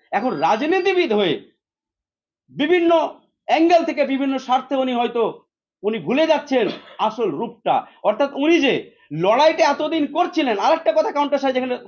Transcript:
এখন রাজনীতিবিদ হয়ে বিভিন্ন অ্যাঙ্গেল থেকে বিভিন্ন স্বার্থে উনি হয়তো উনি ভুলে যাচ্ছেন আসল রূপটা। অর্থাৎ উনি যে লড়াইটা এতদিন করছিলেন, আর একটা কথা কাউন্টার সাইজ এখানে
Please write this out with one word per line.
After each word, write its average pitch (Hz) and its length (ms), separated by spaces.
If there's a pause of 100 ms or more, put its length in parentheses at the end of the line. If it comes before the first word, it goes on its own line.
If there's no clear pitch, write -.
(120)
এখন 220 240
রাজনীতিবিদ 311 760
হয়ে 190 380 (1000)
বিভিন্ন 330 720 (260)
অ্যাঙ্গেল 330 380
থেকে 302 200
বিভিন্ন 269 340
স্বার্থে 262 380
উনি 262 180
হয়তো 240 500 (380)
উনি 214 160
ভুলে 240 280
যাচ্ছেন 262 420 (300)
আসল 214 320
রূপটা। 147 560 (160)
অর্থাৎ 214 320
উনি 311 260
যে 208 300 (220)
লড়াইটা 262 520
এতদিন 302 480
করছিলেন, 302 460
আর 233 140
একটা 320 200
কথা 311 200
কাউন্টার 285 260
সাইজ 269 180
এখানে 254 300